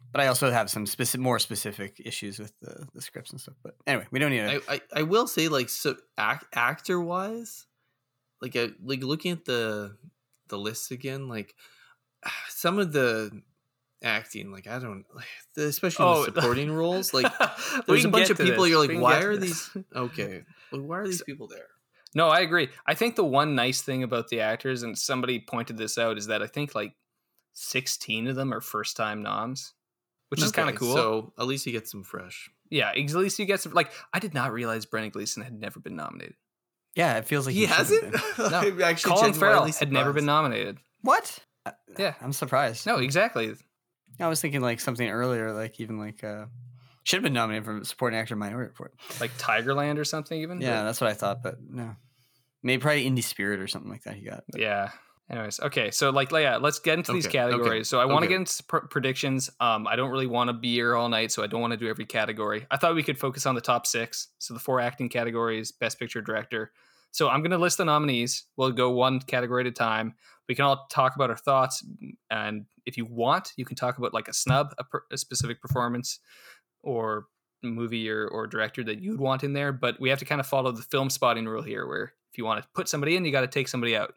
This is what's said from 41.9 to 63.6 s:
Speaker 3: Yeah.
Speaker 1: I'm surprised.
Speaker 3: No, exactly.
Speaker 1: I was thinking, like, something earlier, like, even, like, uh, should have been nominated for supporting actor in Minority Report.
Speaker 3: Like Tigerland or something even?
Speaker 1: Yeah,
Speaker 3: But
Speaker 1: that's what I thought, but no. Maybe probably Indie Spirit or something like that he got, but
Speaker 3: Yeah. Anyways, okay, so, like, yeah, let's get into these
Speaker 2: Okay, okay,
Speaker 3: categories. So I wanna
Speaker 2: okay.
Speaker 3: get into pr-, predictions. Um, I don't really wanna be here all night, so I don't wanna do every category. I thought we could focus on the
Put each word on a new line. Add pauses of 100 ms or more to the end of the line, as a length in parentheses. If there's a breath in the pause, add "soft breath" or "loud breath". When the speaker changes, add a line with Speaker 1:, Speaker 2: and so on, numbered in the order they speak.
Speaker 3:
Yeah.
Speaker 1:
I'm
surprised.
Speaker 3:
No,
exactly. (640)
Speaker 1:
I
was
thinking,
like,
something
earlier,
like,
even,
like,
uh, (580 soft breath)
should
have
been
nominated
for
supporting
actor
in
Minority
Report. (260 loud breath)
Speaker 3:
Like
Tigerland
or
something
even?
Speaker 1:
Yeah,
Speaker 3:
But
Speaker 1:
that's
what
I
thought,
but
no. (640)
Maybe
probably
Indie
Spirit
or
something
like
that
he
got,
but
Speaker 3:
Yeah. (380 loud breath)
Anyways,
okay,
so,
like,
yeah,
let's
get
into
these
Speaker 2:
Okay,
okay,
Speaker 3:
categories.
So
I
wanna
Speaker 2:
okay.
Speaker 3:
get
into
pr-, (120)
predictions. (100)
Um,
I
don't
really
wanna
be
here
all
night,
so
I
don't
wanna
do
every
category.
I
thought
we
could
focus
on
the